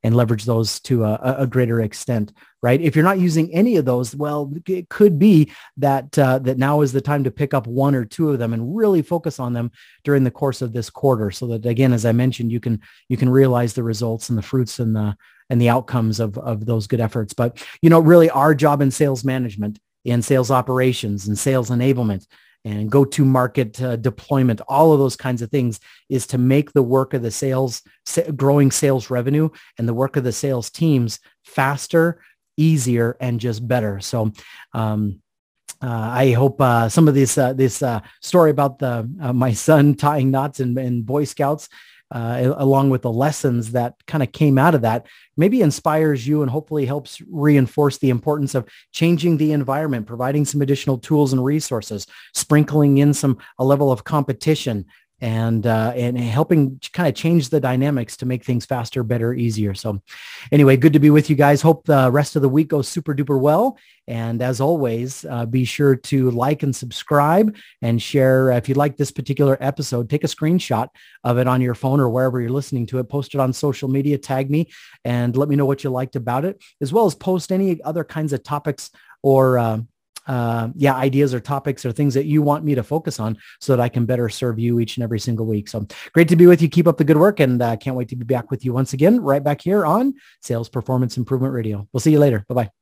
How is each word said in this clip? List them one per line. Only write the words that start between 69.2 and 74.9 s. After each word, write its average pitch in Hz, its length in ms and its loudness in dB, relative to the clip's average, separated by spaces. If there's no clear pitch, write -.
episode, 127 480 -6
take 147 160 -2
a - 20 -2
screenshot 151 600 -2
of 120 140 0
it 127 100 2
on 127 140 0
your 123 140 -2
phone 135 260 0
or 127 80 2
wherever 127 320 -2
you're 117 100 -4
listening 131 360 -4
to 127 120 -6
it, 127 60 -4
post 143 300 -8
it 139 60 -2
on 131 120 0
social 139 360 -4
media, 139 280 0
tag 135 340 -4
me, 160 200 -2